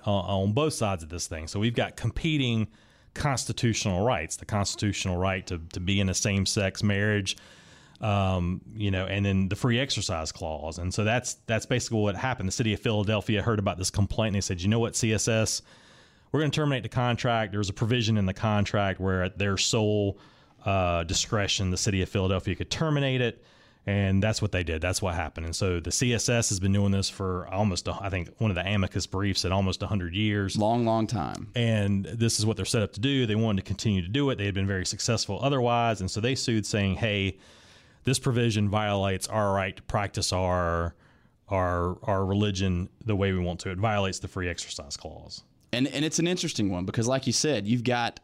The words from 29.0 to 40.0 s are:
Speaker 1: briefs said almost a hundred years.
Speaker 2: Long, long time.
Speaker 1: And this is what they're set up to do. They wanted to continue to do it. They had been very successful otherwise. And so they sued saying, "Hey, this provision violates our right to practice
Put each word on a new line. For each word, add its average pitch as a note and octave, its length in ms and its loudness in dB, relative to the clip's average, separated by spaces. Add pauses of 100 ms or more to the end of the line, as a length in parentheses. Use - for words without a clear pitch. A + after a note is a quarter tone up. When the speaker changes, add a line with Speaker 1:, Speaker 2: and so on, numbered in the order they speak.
Speaker 1:
briefs F#2+ 340 0
said F2+ 120 0
almost F#2+ 280 0
a G2 60 -4
hundred F2 260 -2
years. G#2 440 0
Speaker 2:
Long, A2+ 280 2
long A2+ 220 2
time. C#2 480 -4
Speaker 1:
And G#2 480 2
this A2+ 340 0
is G#2+ 80 0
what G#2+ 120 0
they're F#2+ 80 -2
set A2+ 180 0
up - 100 -4
to G#2 60 -10
do. C3 260 2
They G#2 80 0
wanted G#2+ 300 2
to - 40 -12
continue G2 340 0
to E2+ 80 -4
do C#3 200 2
it. G#2 80 -2
They G2+ 80 -2
had G2+ 80 0
been G2 140 0
very F#2+ 180 0
successful G#2 560 -2
otherwise. A#2+ 600 2
And F#2 100 -2
so - 80 -4
they B2+ 160 0
sued A2 300 0
saying, G2 300 2
"Hey, G2+ 420 0 (680)
this C3 160 2
provision A#2 500 2
violates G2 600 0
our G2+ 240 2
right G2 220 0
to - 80 -20
practice G2+ 500 -2